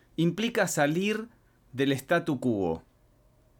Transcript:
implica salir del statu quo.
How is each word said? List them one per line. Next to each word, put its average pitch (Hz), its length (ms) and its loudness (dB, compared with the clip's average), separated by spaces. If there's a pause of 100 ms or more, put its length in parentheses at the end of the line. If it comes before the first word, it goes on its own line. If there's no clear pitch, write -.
(180)
implica 185 520 0
salir 190 580 0 (460)
del 135 180 0
statu 156 480 -2
quo. 98 440 0 (760)